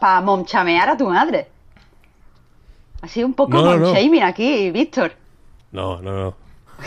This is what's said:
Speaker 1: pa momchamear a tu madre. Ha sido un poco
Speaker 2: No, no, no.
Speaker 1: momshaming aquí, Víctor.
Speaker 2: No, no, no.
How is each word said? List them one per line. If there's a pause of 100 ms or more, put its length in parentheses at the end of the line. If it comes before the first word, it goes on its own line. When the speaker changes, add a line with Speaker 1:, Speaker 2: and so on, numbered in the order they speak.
Speaker 1:
pa
momchamear
a
tu
madre. (1500)
Ha
sido
un
poco
Speaker 2:
No,
no,
no.
Speaker 1:
momshaming
aquí,
Víctor. (580)
Speaker 2:
No,
no,
no. (520)